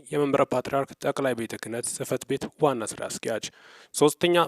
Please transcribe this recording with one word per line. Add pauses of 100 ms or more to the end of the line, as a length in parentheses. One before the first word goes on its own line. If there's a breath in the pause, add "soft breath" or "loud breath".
የመንበረ
ፓትርያርክ (100)
ጠቅላይ
ቤተ
ክህነት
ጽሕፈት
ቤት (160)
ዋና
ሥራ
አስኪያጅ። (500 loud breath)
ሶስተኛ፣ (120)